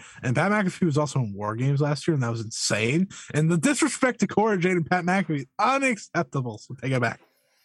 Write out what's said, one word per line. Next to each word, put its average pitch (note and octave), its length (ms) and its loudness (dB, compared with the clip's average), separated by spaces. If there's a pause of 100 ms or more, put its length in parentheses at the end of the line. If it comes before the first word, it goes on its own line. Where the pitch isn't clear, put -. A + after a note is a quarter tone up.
(240)
And B2+ 100 -2
Pat E3 160 2
McAfee G3 360 0
was D3 120 2
also C#3+ 220 0
in G#2+ 140 -4
War G#2 200 -4
Games C3+ 260 0
last D3 280 -2
year, E3 60 4
and C3+ 100 0
that A#2 60 0
was A2+ 100 -4
insane. A2+ 680 0 (260)
And D#3 160 2
the E3+ 100 2
disrespect B3+ 640 2
to G3+ 60 0
Cora G#3 320 2
Jade F#3 140 2
and F3 180 0
Pat F3+ 140 2
McAfee, E3+ 420 0 (140)
unacceptable. G3 960 -2
So - 240 -18
take C3 100 -2
it C3 80 2
back. A#2 200 -2 (440)